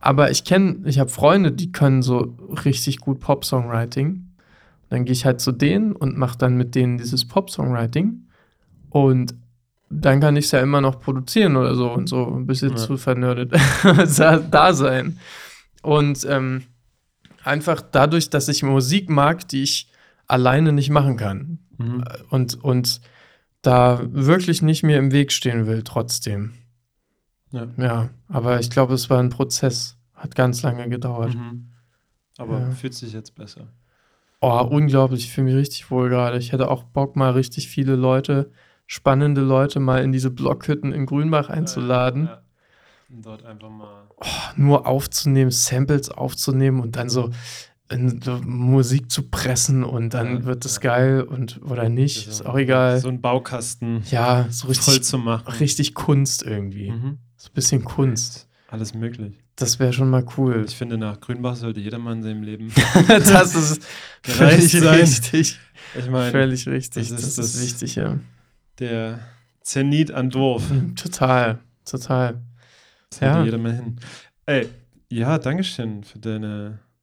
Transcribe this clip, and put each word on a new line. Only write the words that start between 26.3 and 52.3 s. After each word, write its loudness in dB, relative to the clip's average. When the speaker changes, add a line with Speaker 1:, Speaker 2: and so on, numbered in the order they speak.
Speaker 2:
Ja. -10
Speaker 1:
Ja, -2
aber -2
ich -4
glaub, 0
es -2
war 4
ein 0
Prozess. -4
Hat -14
ganz 0
lange -4
gedauert. -4
Speaker 2:
Mhm. -12
Aber -6
Speaker 1:
Ja. -4
Speaker 2:
fühlt -10
sich -14
jetzt -16
besser? -20
Speaker 1:
Oh, 2
unglaublich. 2
Ich -14
fühl -2
mich 2
richtig -2
wohl 0
gerade. 0
Ich -6
hätte 0
auch -4
Bock, -4
mal 2
richtig -2
viele 0
Leute, 0
spannende 2
Leute 2
mal 2
in 0
diese -2
Blockhütten -4
in -4
Grünbach 0
Speaker 2:
Ja, -8
Speaker 1:
einzuladen. -2
Speaker 2:
ja. -10
Und -20
dort -20
einfach -20
mal -20
Speaker 1:
Oh, -14
nur 4
aufzunehmen, 0
Samples 0
aufzunehmen -2
und -6
dann -6
so -2
in, -2
so -6
Musik 0
zu -6
pressen 0
und -4
dann -2
Speaker 2:
Ja, -8
Speaker 1:
wird -6
das -6
Speaker 2:
ja. -8
Speaker 1:
geil 2
und, -8
oder -4
nicht, 0
Speaker 2:
Ja, -16